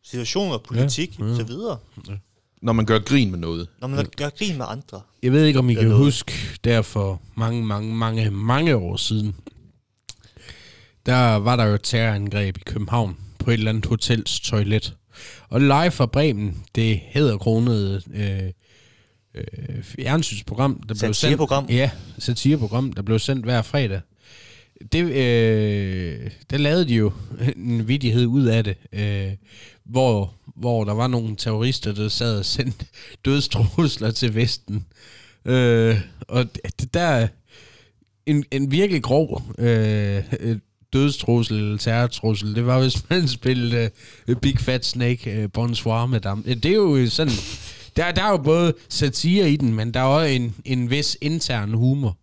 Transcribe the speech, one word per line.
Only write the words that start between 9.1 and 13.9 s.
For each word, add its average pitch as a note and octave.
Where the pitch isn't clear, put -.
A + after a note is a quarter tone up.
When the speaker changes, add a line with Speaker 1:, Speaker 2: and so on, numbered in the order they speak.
Speaker 2:
der B2
var G#2+
der A#2+
jo G#2
et G2+
terrorangreb G#2
i -
København G#2+
på -
et A#2
eller A2
andet A2
hotels -